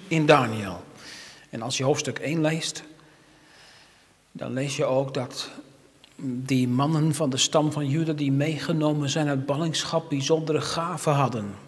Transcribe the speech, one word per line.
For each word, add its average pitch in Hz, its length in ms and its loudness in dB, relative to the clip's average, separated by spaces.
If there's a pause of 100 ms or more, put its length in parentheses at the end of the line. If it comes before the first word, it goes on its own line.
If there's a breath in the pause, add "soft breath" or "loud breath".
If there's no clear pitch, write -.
in 160 180 2
Daniel." 110 560 4 (680 loud breath)
En 117 120 -8
als 123 140 -4
je 135 80 -2
hoofdstuk 139 340 0
één 160 220 -2
leest, 160 420 -2 (1500 soft breath)
dan - 200 -8
lees 135 240 -4
je 147 80 0
ook 135 300 0
dat - 360 -6 (720)
die 127 460 0
mannen 147 460 2
van 147 160 0
de 131 60 -2
stam 151 360 2
van 147 160 -2
Juda 160 240 2
die 143 200 0
meegenomen 151 760 0
zijn 147 200 0
uit 135 180 -2
ballingschap 160 640 -2
bijzondere 151 520 2
gaven 165 520 -2
hadden. 113 420 0 (140)